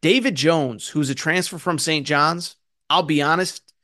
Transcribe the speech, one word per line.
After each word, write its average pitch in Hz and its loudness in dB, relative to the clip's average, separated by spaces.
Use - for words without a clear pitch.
David 233 2
Jones, 139 0
who's 143 -2
a 135 -2
transfer 170 -2
from 170 -2
Saint 147 -2
John's, 156 0
I'll 175 2
be 147 0
honest 170 -2